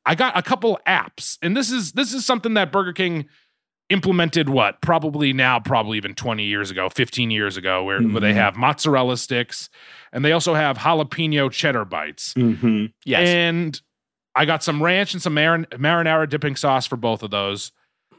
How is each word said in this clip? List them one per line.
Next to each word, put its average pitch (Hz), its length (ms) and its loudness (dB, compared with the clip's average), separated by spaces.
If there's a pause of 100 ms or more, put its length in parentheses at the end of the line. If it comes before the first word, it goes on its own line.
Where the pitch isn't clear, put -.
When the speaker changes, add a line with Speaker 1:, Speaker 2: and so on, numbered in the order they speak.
Speaker 1:
I 160 100 4
got 247 220 2
a 180 40 2
couple 220 440 0
apps. - 560 -2
And 175 140 0
this 240 160 -2
is, 226 220 -4
this 233 200 -2
is 262 120 -6
something 226 300 0
that 185 180 2
Burger 190 180 0
King 170 340 -2 (640)
implemented, 170 600 2
what, 120 320 2
probably 151 500 0
now, 127 300 2
probably 110 360 0
even 101 180 -8
twenty 110 300 -4
years 101 260 -2
ago, 92 180 -2
fifteen 120 420 -2
years 101 240 -2
ago, 92 300 0
where, 98 160 0
where 110 180 2
they 104 120 2
Speaker 2:
Mm-hmm. 104 80 2
Speaker 1:
have 104 180 2
mozzarella 131 600 0
sticks - 520 -6 (420)
and 143 140 -2
they 151 80 4
also 170 220 2
have 147 240 0
jalapeno 151 720 0
cheddar 127 340 -2
bites. 78 480 -8
Speaker 2:
Mm-hmm. 113 540 2 (180)
Speaker 3:
Yes. 175 240 4
Speaker 1:
And 170 500 0 (560)
I 139 100 4
got 156 180 0
some 151 200 -2
ranch 185 300 0
and 180 80 -8
some 160 140 -2
marin-, 160 360 2
marinara 160 560 2
dipping 143 300 -4
sauce 135 300 0
for 127 100 -6
both 113 260 -2
of 107 80 -10
those. 101 400 -4 (480)